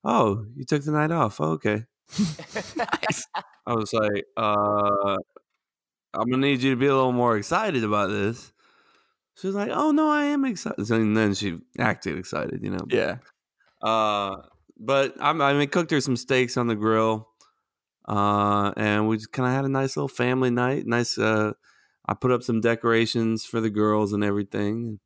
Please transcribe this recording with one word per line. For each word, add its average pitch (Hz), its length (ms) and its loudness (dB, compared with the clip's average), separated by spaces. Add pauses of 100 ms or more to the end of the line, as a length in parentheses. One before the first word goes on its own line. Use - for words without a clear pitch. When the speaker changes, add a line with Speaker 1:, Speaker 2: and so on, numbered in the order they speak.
Speaker 1:
"Oh, 113 400 2 (100)
you 135 100 -12
took 147 180 0
the 151 80 -4
night 151 200 2
off. 135 300 0
Oh, 78 120 0
okay." 107 320 -2 (240)
<laughs> - 80 -10 (600)
Speaker 2:
Nice. - 480 -4 (420)
Speaker 1:
I 120 60 -2
was 110 200 -2
like, 104 320 0 (120)
"Uh, 104 800 0 (960)
I'm 117 160 -2
gonna 127 80 0
need 139 260 2
you 135 80 2
to 123 60 0
be 135 100 2
a 139 80 4
little 131 160 4
more 120 260 2
excited 160 460 0
about 104 260 2
this." 104 420 -4 (840)
She - 120 -8
was 196 80 -4
like, 202 160 -2
"Oh, 302 200 2
no, 311 180 2
I 294 160 2
am 285 200 0
excited." 185 420 -4
So, 113 80 2
and 110 220 2
then 104 160 4
she 92 260 -4 (180)
acted - 400 -2
excited, - 460 -6
you 98 80 -6
know. 95 180 -6
Speaker 2:
Yeah. - 280 0 (640)
Speaker 1:
Uh, 104 560 0 (400)
but 135 440 0
I, 147 100 2
I 143 220 2
mean, 143 140 2
cooked 165 240 0
her 151 100 2
some 127 160 0
steaks 127 400 0
on 120 100 0
the 113 80 0
grill. 110 520 2 (800)
Uh, 101 680 2
and 107 320 2
we 110 80 2
just 110 160 -10
kinda 127 180 0
had 135 140 0
a 135 40 -2
nice 135 280 -2
little 143 100 -2
family 127 420 0
night. 123 380 0
Nice, 120 300 0
uh, 110 340 2 (560)
I 101 80 -2
put 127 160 0
up 120 100 2
some 113 180 0
decorations 113 840 2
for 117 160 -2
the 110 80 0
girls 107 440 2
and 104 100 0
everything. 104 840 -2